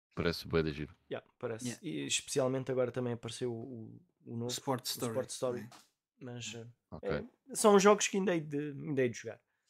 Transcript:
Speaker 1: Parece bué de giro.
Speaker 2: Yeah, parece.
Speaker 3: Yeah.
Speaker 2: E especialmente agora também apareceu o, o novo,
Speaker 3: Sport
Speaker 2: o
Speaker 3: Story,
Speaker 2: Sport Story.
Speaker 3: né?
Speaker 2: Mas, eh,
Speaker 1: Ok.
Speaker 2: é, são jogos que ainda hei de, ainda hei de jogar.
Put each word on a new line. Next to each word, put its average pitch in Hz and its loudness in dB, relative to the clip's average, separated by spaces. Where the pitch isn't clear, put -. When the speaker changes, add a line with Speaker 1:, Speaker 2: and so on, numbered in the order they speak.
Speaker 1:
Parece 82 -2
bué 80 4
de 78 0
giro. 73 -8
Speaker 2:
Yeah, - -10
parece. 117 -6
Speaker 3:
Yeah. 123 -6
Speaker 2:
E 147 -4
especialmente 131 0
agora 123 2
também 123 -2
apareceu 117 -4
o, 117 -10
o 123 -10
novo, 120 -2
Speaker 3:
Sport 123 -2
Speaker 2:
o - -4
Speaker 3:
Story, 117 -4
Speaker 2:
Sport 120 -2
Story. 123 -2
Speaker 3:
né? 113 -14
Speaker 2:
Mas, 120 -10
eh, 117 -12
Speaker 1:
Ok. - -8
Speaker 2:
é, 233 -6
são 202 8
jogos 202 8
que 208 -2
ainda 190 2
hei 165 2
de, 151 -4
ainda 139 -2
hei 127 4
de 117 -6
jogar. 107 -12